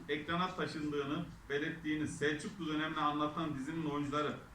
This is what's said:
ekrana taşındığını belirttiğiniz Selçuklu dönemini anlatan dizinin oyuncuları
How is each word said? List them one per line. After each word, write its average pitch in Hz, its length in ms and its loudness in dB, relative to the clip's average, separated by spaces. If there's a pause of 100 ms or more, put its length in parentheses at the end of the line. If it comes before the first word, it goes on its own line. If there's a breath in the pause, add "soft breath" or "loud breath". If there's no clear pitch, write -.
ekrana 170 480 0
taşındığını 147 720 0 (240)
belirttiğiniz 151 680 0
Selçuklu 151 480 0
dönemini 156 340 0
anlatan 151 580 2
dizinin 156 320 -2
oyuncuları 143 460 2 (180)